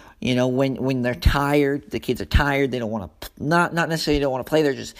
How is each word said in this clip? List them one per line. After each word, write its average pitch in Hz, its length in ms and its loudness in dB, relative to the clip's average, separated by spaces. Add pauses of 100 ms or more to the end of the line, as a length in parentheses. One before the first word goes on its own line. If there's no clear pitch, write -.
(220)
you 127 120 0
know, 123 140 2
when, 131 280 0
when 131 260 -2
they're 123 120 0
tired, 143 800 2
the 110 80 -4
kids 123 220 -4
are 95 40 -6
tired, 139 460 2
they 123 80 -4
don't 113 100 -4
wanna 101 200 -6
p-, - 180 -18 (100)
not, 165 360 0
not 165 160 -2
necessarily 156 300 0
don't 139 120 0
wanna 127 140 -6
play, 156 180 2
they're 143 100 2
just, 117 260 -10